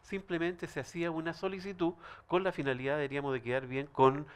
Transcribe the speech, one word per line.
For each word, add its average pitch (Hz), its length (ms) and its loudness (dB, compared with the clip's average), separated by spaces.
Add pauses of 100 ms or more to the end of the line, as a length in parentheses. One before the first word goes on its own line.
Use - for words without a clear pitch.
simplemente 175 640 -4
se 156 120 -8
hacía 170 300 -4
una 160 240 -4
solicitud 185 640 -2 (320)
con 180 160 2
la 185 80 0
finalidad, 135 480 0
diríamos, 143 340 -2
de 123 80 -2
quedar 127 240 -2
bien 135 220 -4
con 135 480 6